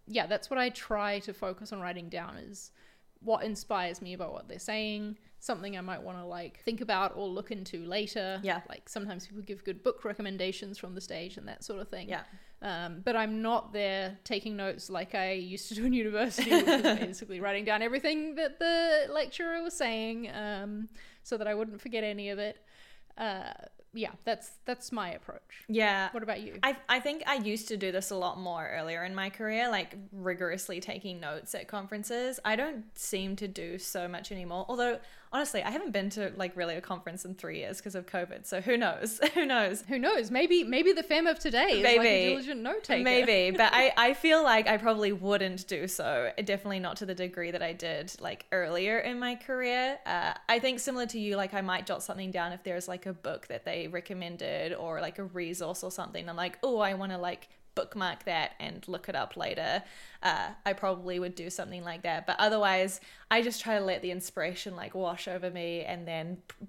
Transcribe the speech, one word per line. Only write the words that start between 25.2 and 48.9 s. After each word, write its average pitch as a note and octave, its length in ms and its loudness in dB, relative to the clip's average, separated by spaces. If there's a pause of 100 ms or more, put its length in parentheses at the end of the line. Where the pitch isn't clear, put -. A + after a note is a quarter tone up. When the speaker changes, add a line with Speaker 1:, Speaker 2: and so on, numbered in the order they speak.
Speaker 2:
Yeah. G#3 440 4
Speaker 1:
What A3+ 100 -4
about G#3 180 -4
you? G#3 220 -12
Speaker 2:
I, C4+ 140 4 (120)
I B3+ 100 6
think D4 280 -2
I C#4 80 4
used G#3+ 340 0
to A3 80 -2
do F#3+ 160 -2
this F#3+ 180 -2
a G3 60 -4
lot F3+ 220 -2
more E3+ 340 -4
earlier E3 320 -4
in F#3 100 -6
my F#3+ 140 -2
career, A3 400 0
like, G3 280 -2 (160)
rigorously F#3 680 -2
taking F#3+ 400 -8
notes D3+ 340 -8
at - 140 -8
conferences. G#3+ 760 -4
I G#3+ 120 4
don't C4 280 -2 (140)
seem G3 380 -2
to G3+ 120 -6
do F3 300 -8
so F3+ 300 -4
much F3+ 240 -8
anymore. F3+ 340 -6
Although, A#3+ 320 2 (320)
honestly, C4+ 320 0
I G3+ 80 0
haven't D4+ 220 -2
been G3 180 0
to, G3 260 -2
like, F3+ 200 -4
really E3+ 180 0
a F3+ 60 -4
conference F3+ 460 -8
in F#3 80 -8
three D#3+ 240 -8
years D3+ 240 -8
'cause F#3+ 120 -8
of F3+ 120 -6
covid. - 400 -4
So F#3+ 160 -4
who A#3 160 4
knows? A3 480 0
<laughs> D4+ 80 4
Who E4+ 100 4
knows? G#3+ 440 2
Speaker 1:
Who C4 100 0
knows? B3+ 320 2
Maybe, E4+ 340 6
maybe D4+ 300 6
the E4 80 2
femme E4 240 4
of D#4+ 120 4
today B3+ 420 4
is, G3+ 40 6
like, A#3+ 140 10
a A3+ 40 8
Speaker 2:
Maybe. F#3+ 280 8
Speaker 1:
diligent B3+ 320 -2
note D#4 220 -2
taker. B3 200 4
Speaker 2:
Maybe. A3+ 540 8
But A3 120 10
Speaker 1:
<laughs> - 40 4
Speaker 2:
I, C4 240 8
I B3 160 8
feel D#4+ 280 8
like A3 260 8
I G#3+ 100 6
probably G#3+ 340 4
wouldn't F#3+ 560 2
do F3 180 -2
so. B2 460 0 (100)
Definitely G3 380 0
not F3+ 160 -2
to G3+ 100 -6
the F#3 80 -2
degree F3+ 360 -2
that F3 120 -2
I E3+ 120 -2
did, E3 480 -4
like, - 300 -8
earlier F#3 480 2